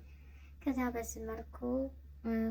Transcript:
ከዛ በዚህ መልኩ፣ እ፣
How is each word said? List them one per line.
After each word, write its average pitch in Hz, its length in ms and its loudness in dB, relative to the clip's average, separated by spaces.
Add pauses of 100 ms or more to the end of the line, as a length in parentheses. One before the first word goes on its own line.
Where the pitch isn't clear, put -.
(580)
ከዛ 262 200 2 (120)
በዚህ 226 340 -2
መልኩ፣ 226 340 -4 (600)
እ፣ 226 120 2 (180)